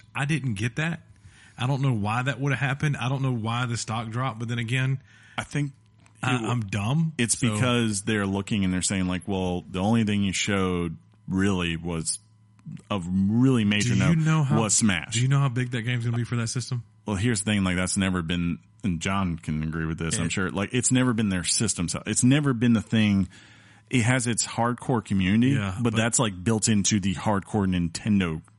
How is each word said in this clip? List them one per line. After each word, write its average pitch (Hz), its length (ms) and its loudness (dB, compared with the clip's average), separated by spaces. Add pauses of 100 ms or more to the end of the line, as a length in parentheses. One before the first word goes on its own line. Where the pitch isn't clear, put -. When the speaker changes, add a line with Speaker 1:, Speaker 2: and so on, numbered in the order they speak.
(160)
Speaker 1:
I 131 80 -4
didn't 135 300 -2
get 107 240 -4
that. 160 240 -4 (560)
I 120 100 -2
don't 135 140 0
know 135 120 2
why 110 300 0
that 135 160 -4
would 139 140 0
have 123 80 -2
happened. 143 340 -2
I 120 140 -4
don't 135 120 -2
know 131 140 0
why 117 300 -2
the 117 100 -4
stock 113 360 -6
dropped, 120 280 -6
but 117 80 -6
then 117 120 -4
again, 131 420 -2 (360)
Speaker 2:
I 120 60 -4
think 143 300 -4 (500)
Speaker 1:
I, 127 60 0
Speaker 2:
it 127 60 2
w- 113 160 -2
Speaker 1:
I'm 123 100 -2
dumb. 113 560 -2
Speaker 2:
It's 117 200 0
Speaker 1:
So 117 160 0
Speaker 2:
because 113 500 0
they're 107 220 0
looking 98 380 0
and 92 100 2
they're 90 80 -2
saying, 95 260 0
like, 90 200 -4
"Well, 92 420 -2
the 90 100 -6
only 110 260 2
thing 101 180 0
you 95 80 0
showed 90 640 0 (320)
really 92 480 0
was 82 440 -4 (720)
of 98 180 -4
really 107 580 4
major 104 240 2
Speaker 1:
Do 120 100 2
you 123 60 4
Speaker 2:
note 165 120 4
Speaker 1:
know 156 260 2
how, 127 180 2
Speaker 2:
was 107 120 2
Smash." 92 420 2
Speaker 1:
do 120 60 0
you 131 60 2
know 139 120 4
how 139 100 2
big 123 220 -4
that 120 100 -4
game's 113 240 -2
gonna 117 120 0
be 120 60 0
for 120 140 -4
that 113 100 -2
system? 120 360 -6 (220)
Speaker 2:
Well, 104 120 -2
here's 110 240 2
the 107 100 0
thing, 98 140 4
like, 90 100 2
that's 92 220 0
never 92 240 2
been, 87 380 -2 (260)
and 85 160 -2
John 95 360 -2
can 78 240 -4
agree 80 240 -4
with 80 120 -4
this, 80 200 -4
I'm 82 100 -2
Speaker 1:
It 82 40 -6
Speaker 2:
sure. 92 200 -2
Like, 98 220 -4
it's 123 180 0
never 127 200 2
been 110 160 0
their 90 160 -2
system. 90 460 -2
So - 160 -6
it's 107 180 0
never 139 300 4
been 120 180 2
the 107 100 4
thing. 101 460 4 (640)
It 127 140 2
has 127 220 2
its 117 220 -2
hardcore 120 560 -2
community, 104 500 2
Speaker 1:
Yeah, 98 220 -2
Speaker 2:
but 117 160 0
Speaker 1:
but 98 60 -2
Speaker 2:
that's, 113 200 2
like, 98 260 0
built 113 260 0
into 104 320 2
the 95 120 0
hardcore 101 540 0
Nintendo 87 720 0 (180)